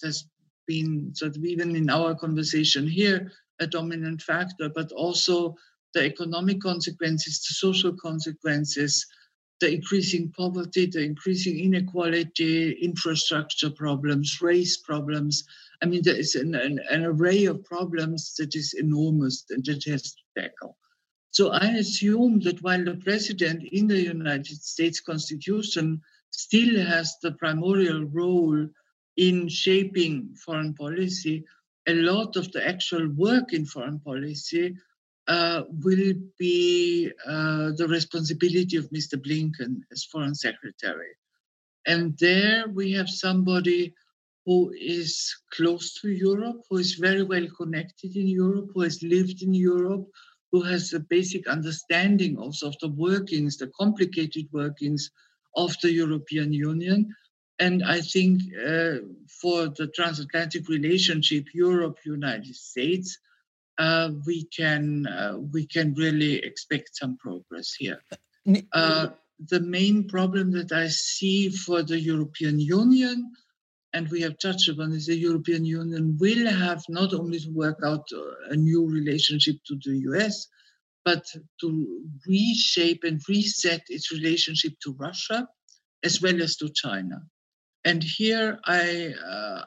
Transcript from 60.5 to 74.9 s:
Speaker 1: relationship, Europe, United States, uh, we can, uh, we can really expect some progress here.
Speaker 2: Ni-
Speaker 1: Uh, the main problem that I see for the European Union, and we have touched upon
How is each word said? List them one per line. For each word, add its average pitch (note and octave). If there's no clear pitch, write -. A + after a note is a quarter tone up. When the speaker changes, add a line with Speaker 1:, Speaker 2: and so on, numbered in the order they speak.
Speaker 1:
relationship, D#3+
Europe, F3
United C3
States, F#3
uh, E3
we E3
can, D3
uh, G2
we D3
can D3+
really D3+
expect -
some B2+
progress F2+
here. G2+
Speaker 2:
Ni- G3
Speaker 1:
Uh, D#3+
the F3+
main F#3+
problem F#3+
that F3
I E3
see F#3+
for F3
the E3
European D3+
Union, A#3+
and E3
we E3+
have D#3+
touched -
upon D#3